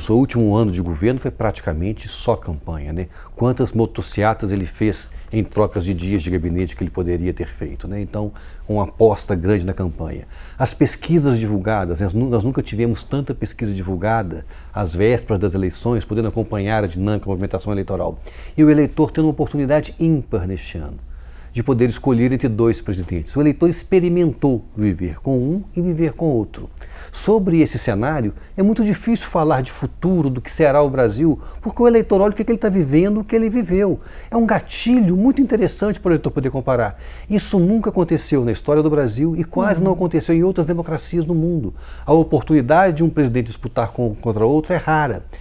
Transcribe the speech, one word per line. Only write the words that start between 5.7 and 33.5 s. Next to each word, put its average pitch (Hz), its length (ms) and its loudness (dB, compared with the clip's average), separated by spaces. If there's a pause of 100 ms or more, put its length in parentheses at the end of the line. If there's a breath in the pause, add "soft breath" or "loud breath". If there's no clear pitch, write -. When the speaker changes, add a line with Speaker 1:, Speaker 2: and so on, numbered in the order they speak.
Speaker 1:
de 98 80 0
dias 90 300 -2
de 87 80 -4
gabinete 87 440 -2
que - 80 -8
ele 87 80 -2
poderia 87 440 -2
ter 85 140 -6
feito, - 380 -10
né? 101 140 -6
Então, 104 320 -6 (340 soft breath)
uma 104 180 0
aposta 104 500 2
grande 90 320 2
na 92 80 -2
campanha. 82 520 -6 (320 loud breath)
As - 140 0
pesquisas 143 640 2
divulgadas, 101 640 -2
né? 101 60 0
Nós 87 80 -2
nu-, 123 160 0
nós 113 140 2
nunca 131 180 0
tivemos 113 420 -2
tanta 135 300 -4
pesquisa 107 400 -6
divulgada 92 720 -2 (260 soft breath)
às 87 220 -4
vésperas 110 440 2
das 95 140 0
eleições, 98 500 -2
podendo 110 260 -2
acompanhar 107 540 -2
a 101 40 0
dinâmica, 95 400 -2
a - 20 -2
movimentação 98 460 -4
eleitoral. 90 440 -4 (380 loud breath)
E 156 80 6
o 151 60 10
eleitor 147 400 4
tendo 160 160 0
uma 151 60 2
oportunidade 143 680 0
ímpar 135 460 2
neste 92 320 -8
ano 71 180 -8 (540 soft breath)
de 117 120 -2
poder 123 260 2
escolher 120 420 2
entre 135 160 0
dois 113 340 2
presidentes. 87 540 -6
O 139 60 2
eleitor 151 280 4
experimentou 170 1000 2 (100)
viver 90 440 0
com 135 180 0
um 156 260 -2 (100)
e 175 60 -2
viver 165 320 0
com - 140 -4
outro. 117 440 -2 (400 loud breath)
Sobre 190 520 2
esse 131 160 0
cenário, 117 560 -2 (220 soft breath)
é 196 60 0
muito 214 220 4
difícil 233 420 0
falar 151 360 2
de 127 100 -8
futuro, 160 580 0
do 123 120 -4
que - 100 -14
será 147 300 4
o 143 80 2
Brasil, 131 500 2 (200 loud breath)
porque 233 220 -2
o 240 60 8
eleitor 214 320 4
olha 208 120 4
o - 20 -12
que 220 100 -2
que 233 80 0
ele 226 60 0
tá 220 100 0
vivendo, 185 520 4
o 202 40 -4
que 220 100 -2
ele 226 140 2
viveu. 190 500 0 (320 loud breath)